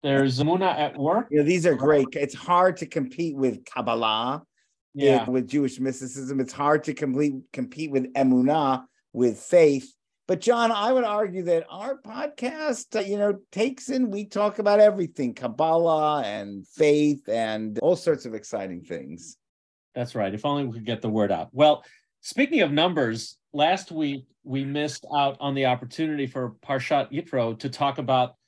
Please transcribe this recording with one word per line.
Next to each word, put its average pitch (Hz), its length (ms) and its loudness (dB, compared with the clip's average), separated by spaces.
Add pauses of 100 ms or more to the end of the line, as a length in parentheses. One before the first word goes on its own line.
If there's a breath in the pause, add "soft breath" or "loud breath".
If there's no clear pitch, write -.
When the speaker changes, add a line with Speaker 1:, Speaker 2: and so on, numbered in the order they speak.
Speaker 1:
There's 135 340 2
Emunah 170 400 2
at 151 180 -2
work. 165 360 0
Speaker 2:
You 147 60 4
know, 147 60 4
these 170 220 2
are 165 80 4
great. 139 380 4
It's 143 240 -4
hard 180 400 2
to 165 100 -10
compete 156 480 -6
with 127 300 -2
Kabbalah, 117 800 -2 (500)
Speaker 1:
Yeah. 135 340 4
Speaker 2:
with 127 200 -2
Jewish 131 320 -2
mysticism. 131 580 -6
It's 131 140 -4
hard 151 320 2
to 151 100 -4
complete, 143 400 0 (180)
compete 143 380 -8
with 127 220 -2
Emunah, 135 720 2 (280 soft breath)
with 117 280 0
faith. 147 520 4 (340)
But 185 140 0
John, 233 320 2
I 214 180 0
would 254 140 2
argue 208 380 -2
that 170 260 0
our 240 320 -10
podcast, 285 960 -8
uh, 214 40 0
you 196 180 -4
know, 202 220 0 (120)
takes 254 380 -4
in, 254 200 0
we 202 140 -6
talk 208 340 -2
about 208 220 4
everything, 190 540 4
Kabbalah 156 880 2
and 101 420 -8
faith 147 640 2
and 110 520 -2
all 175 140 4
sorts 165 300 0
of 120 80 -10
exciting 98 520 -8
things. 78 520 -12 (580)
Speaker 1:
That's 123 200 -6
right. 101 180 -2
If 104 140 -6
only 143 180 -2
we 123 80 -6
could 113 140 -12
get 113 160 -6
the 113 80 -4
word 104 200 0
out. 85 220 -4
Well, 147 320 4 (380 soft breath)
speaking 277 400 0
of 147 100 2
numbers, 143 640 0 (160)
last 165 400 0
week 143 320 -4 (200)
we 135 200 -4
missed 143 400 -6 (100)
out 139 260 0
on 139 140 -4
the 135 120 0
opportunity 135 600 -2
for 127 260 -6 (100)
Parshat 139 500 -2
Yitro 123 460 -4
to 143 100 -8
talk 139 300 -4
about 127 360 0 (140)